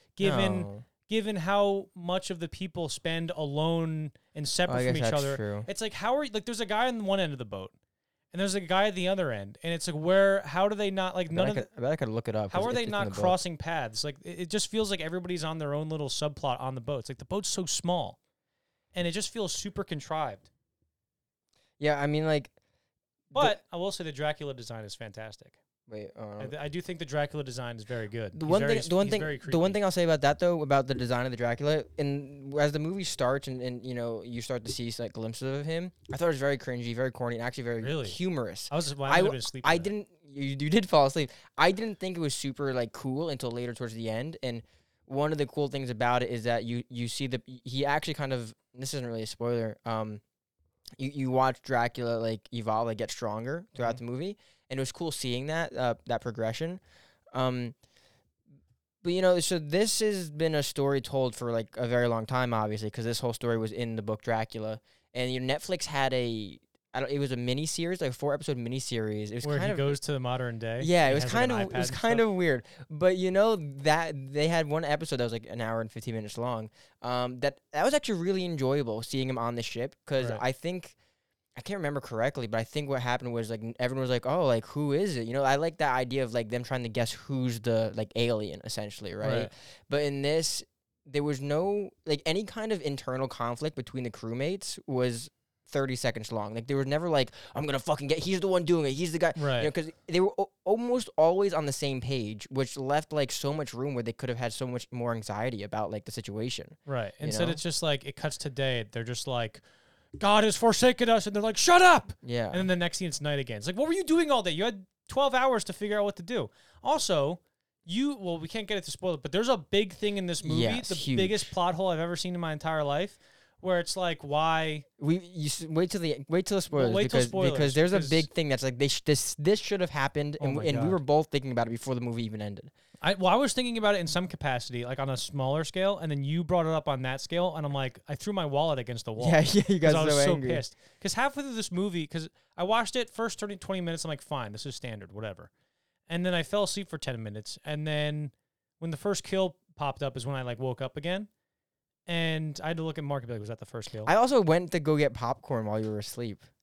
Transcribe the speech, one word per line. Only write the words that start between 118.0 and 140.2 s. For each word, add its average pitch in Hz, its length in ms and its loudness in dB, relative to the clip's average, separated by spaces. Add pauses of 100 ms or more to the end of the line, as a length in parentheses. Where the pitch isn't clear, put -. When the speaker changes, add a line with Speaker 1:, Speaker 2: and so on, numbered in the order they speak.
Speaker 1:
well, 180 220 -4
we 160 100 -8
can't 220 180 -6
get 208 120 -2
it 180 60 -6
to - 60 -10
spoil 180 240 -2
it, 143 80 -8
but 135 100 -6
there's 226 180 2
a 240 80 4
big 202 340 2
thing 208 240 -2
in 196 80 -2
this 175 180 -2
movie, 160 200 2
Speaker 2:
Yeah, 220 140 2
it's 247 120 -6
Speaker 1:
the 190 60 -2
Speaker 2:
huge. 135 240 0
Speaker 1:
biggest 196 320 2
plot 180 240 2
hole 190 140 2
I've 165 100 2
ever 170 180 -2
seen 180 180 -4
in 175 60 -4
my 160 120 -2
entire 156 320 -2
life, 147 340 -2 (420)
where 180 200 2
it's - 160 -4
like, 175 260 -2
why 156 640 2 (140)
Speaker 2:
We, 160 220 4
you 175 260 -6
s-, 143 180 -4
wait 160 260 2
till 196 120 -2
the, 143 260 0
wait 175 180 2
till 202 100 0
the - 20 4
Speaker 1:
Well, - 20 2
Speaker 2:
spoilers, 131 340 2
Speaker 1:
wait - 160 4
till - 80 4
Speaker 2:
because, 123 100 4
Speaker 1:
spoilers, 113 240 2
Speaker 2:
because 143 220 2
there's 165 200 6
a 196 40 6
Speaker 1:
'cause 151 120 0
Speaker 2:
big 160 220 4
thing 160 180 0
that's 131 120 0
like, 127 160 -2
they 139 100 4
sh-, - 140 0
this, - 360 2
this 185 200 4
should 202 220 -2
have 180 100 0
happened, 147 500 0
Speaker 1:
Oh 143 40 -6
Speaker 2:
and 135 120 0
Speaker 1:
my 156 60 -2
Speaker 2:
we, - 60 2
and 139 100 2
we 131 60 2
Speaker 1:
God. 170 80 4
Speaker 2:
were 185 60 2
both 151 320 4
thinking 135 200 0
about 117 160 2
it 113 40 -6
before 123 240 -2
the 123 80 -2
movie 120 220 -2
even 107 180 -6
ended. 101 280 -10 (300)
Speaker 1:
I, 180 140 2
well, 185 180 4
I 214 40 8
was 269 180 4
thinking 240 240 0
about 208 160 4
it 196 40 2
in 170 80 0
some 180 220 0
capacity, 123 560 -4
like, 127 140 -6
on 135 100 -2
a 131 80 0
smaller 143 480 -2
scale, 190 340 0
and 160 140 -4
then 139 120 -2
you 160 200 0
brought 170 220 4
it 160 60 2
up 156 160 0
on 131 140 0
that 131 200 -2
scale, 175 340 0
and 156 80 -4
I'm 143 80 -2
like, 135 340 -4
I 143 100 -6
threw 202 180 -4
my 185 100 0
wallet 147 340 2
against 120 280 -6
the 113 80 -6
wall 120 140 2
Speaker 2:
<laughs> 165 40 6
Yeah, 156 80 10
yeah, 185 280 6
you 196 100 4
guys 156 160 8
Speaker 1:
'cause 156 80 4
I - 20 2
was 151 100 4
Speaker 2:
so 143 120 6